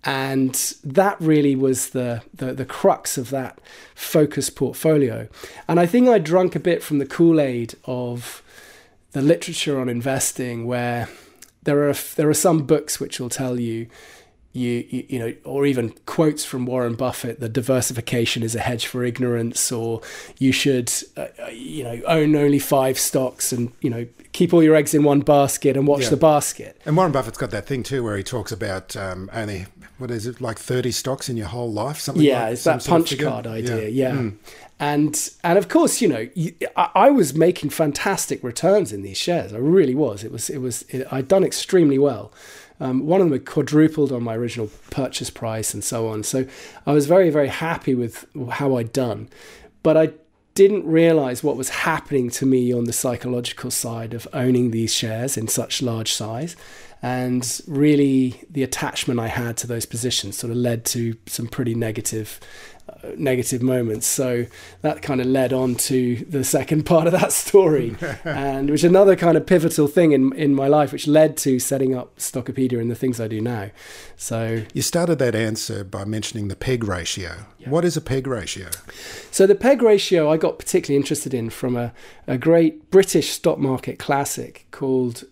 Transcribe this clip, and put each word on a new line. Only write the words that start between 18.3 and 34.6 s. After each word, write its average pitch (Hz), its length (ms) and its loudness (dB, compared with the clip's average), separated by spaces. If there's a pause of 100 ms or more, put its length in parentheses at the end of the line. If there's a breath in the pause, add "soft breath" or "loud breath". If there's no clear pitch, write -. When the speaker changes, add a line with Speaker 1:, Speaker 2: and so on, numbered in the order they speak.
Speaker 1:
is 113 140 -4
a 113 40 -4
hedge 120 280 -4
for 127 160 -6
ignorance, 120 680 -2
or 113 300 -4 (360 loud breath)
you 131 140 4
should, 127 400 0 (260)
uh, - 100 -10 (160)
uh, 120 60 -12
you 127 340 -12
know, 120 240 -10
own 156 280 4
only 143 220 4
five 131 400 2
stocks - 540 -2
and, 120 200 -4 (100)
you 139 80 -2
know, 117 180 -6 (240)
keep 175 220 2
all 170 100 8
your 156 120 8
eggs 147 180 2
in 147 100 4
one 143 160 6
basket 139 560 2
and 139 120 2
watch 143 160 2
Speaker 2:
Yeah. 117 60 0
Speaker 1:
the 135 80 2
basket. - 680 2
Speaker 2:
And 151 100 0
Warren 180 160 4
Buffett's 120 260 -2
got 120 140 -6
that 104 160 -8
thing 123 160 -4
too, 135 200 -4
where 107 140 -4
he 95 60 -6
talks 110 280 -6
about, 98 440 -8
um, 95 380 -10
only, 104 340 -8 (320)
what 131 100 -10
is 113 160 -6
it, 123 160 -10
like, 113 160 -6
thirty 123 340 -2
stocks - 380 -6
in 120 80 -4
your 107 100 -6
whole 120 240 -6
life, 117 280 -6
something 151 240 0
Speaker 1:
Yeah, 127 200 4
Speaker 2:
like 113 100 -2
Speaker 1:
it's 120 100 -8
Speaker 2:
some 156 140 4
Speaker 1:
that 120 60 -8
Speaker 2:
sort - 40 -8
of 170 140 6
Speaker 1:
punch 170 100 0
Speaker 2:
figure. 139 180 -2
Speaker 1:
card 117 180 -6
idea, 113 400 -4
Speaker 2:
Yeah. 127 220 0
Speaker 1:
yeah. 135 60 -2
Speaker 2:
Mm. 113 200 -4 (440 loud breath)